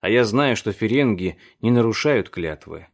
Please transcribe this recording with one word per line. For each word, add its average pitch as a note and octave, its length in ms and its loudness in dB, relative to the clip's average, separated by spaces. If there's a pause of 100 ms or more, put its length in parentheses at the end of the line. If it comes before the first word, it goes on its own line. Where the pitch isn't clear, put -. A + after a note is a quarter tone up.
а F#2+ 80 -4
я A#2+ 140 4
знаю, B2 320 2
что - 160 -6
ференги G#2+ 680 0 (240)
не A2+ 80 0
нарушают A#2+ 600 2
клятвы. D#2+ 640 -10